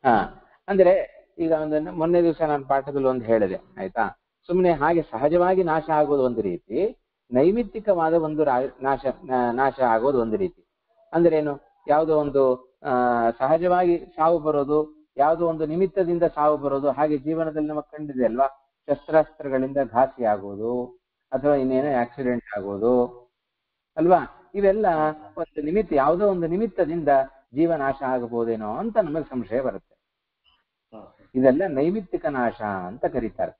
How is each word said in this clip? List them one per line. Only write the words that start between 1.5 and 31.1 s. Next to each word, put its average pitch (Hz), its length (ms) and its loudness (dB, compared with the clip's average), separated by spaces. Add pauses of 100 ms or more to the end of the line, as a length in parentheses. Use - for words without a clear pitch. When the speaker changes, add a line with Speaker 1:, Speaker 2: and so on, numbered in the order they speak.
Speaker 1:
ಒಂದು 156 400 -2
ಮೊನ್ನೆ 175 300 2
ದಿವಸ 165 200 0
ನಾನು 147 220 -2
ಪಾಠದಲ್ಲಿ 135 440 -2
ಒಂದು 127 160 -2
ಹೇಳಿದೆ, 107 320 2
ಆಯ್ತಾ? 98 640 -8 (260)
ಸುಮ್ನೆ 180 260 2
ಹಾಗೆ 156 300 0
ಸಹಜವಾಗಿ 175 600 0
ನಾಶ 160 320 -2
ಆಗೋದು 147 280 2
ಒಂದು 120 180 0
ರೀತಿ, 107 560 -4 (360)
ನೈಮಿತ್ತಿಕವಾದ 185 840 2
ಒಂದು 156 300 0
ರಾ-, 131 380 -2
ನಾಶ, 135 240 -2 (180)
ನಾ-, 123 320 0
ನಾಶ 131 240 0
ಆಗೋದು 123 400 2
ಒಂದು 110 160 -2
ರೀತಿ. 95 280 -4 (480)
ಅಂದ್ರೆ 165 240 4
ಏನು? 147 220 -2 (300)
ಯಾವುದೋ 156 300 2
ಒಂದು, 135 640 0
ಆ, 147 80 -6 (480)
ಸಹಜವಾಗಿ 175 600 2
ಸಾವು 165 400 0
ಬರೋದು, 151 760 -2
ಯಾವುದೋ 165 300 2
ಒಂದು 160 200 -2
ನಿಮಿತ್ತದಿಂದ 175 560 0
ಸಾವು 151 360 0
ಬರೋದು, 139 320 -2
ಹಾಗೆ 147 280 0
ಜೀವನದಲ್ಲಿ 156 500 -4
ನಮಗೆ 151 280 -10
ಕಂಡಿದೆ 143 280 -4
ಅಲ್ವಾ? 117 500 -2 (160)
ಶಸ್ತ್ರಾಸ್ತ್ರಗಳಿಂದ 139 840 -2 (160)
ಘಾಸಿ 127 320 0
ಆಗೋದು, 107 600 -4 (480)
ಅಥವಾ 139 220 2
ಇನ್ನೇನೋ 131 460 0
accident 120 580 -4
ಆಗೋದು 113 680 -2 (680)
ಅಲ್ವಾ? 160 580 0
ಇವೆಲ್ಲ 202 320 2 (500)
ಒಂದು - 260 -8
ನಿಮಿತ್ತ, 170 300 -2
ಯಾವುದೋ 160 380 2
ಒಂದು 175 160 -2
ನಿಮಿತ್ತದಿಂದ 170 640 -2 (460)
ಜೀವನಾಶ 143 520 0
ಆಗಬಹುದೇನೋ 117 680 -4
ಅಂತ 214 220 -2
ನಮಗೆ 156 260 -2
ಸಂಶಯ 120 360 -6
ಬರುತ್ತೆ. 110 380 -8 (960)
Speaker 2:
ಹಾ. - 200 -20 (180)